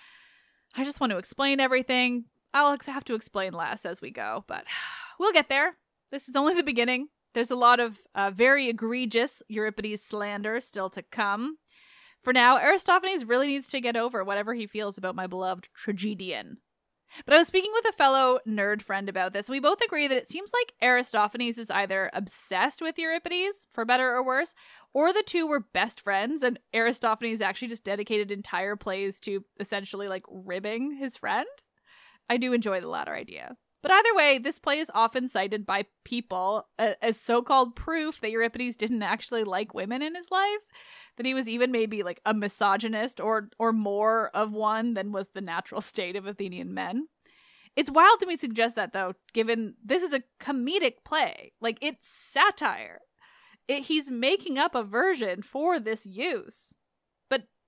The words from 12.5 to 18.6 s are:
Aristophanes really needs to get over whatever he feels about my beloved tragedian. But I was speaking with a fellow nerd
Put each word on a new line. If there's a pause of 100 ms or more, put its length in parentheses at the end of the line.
Aristophanes
really
needs
to
get
over
whatever
he
feels
about
my
beloved
tragedian. (680)
But
I
was
speaking
with
a
fellow
nerd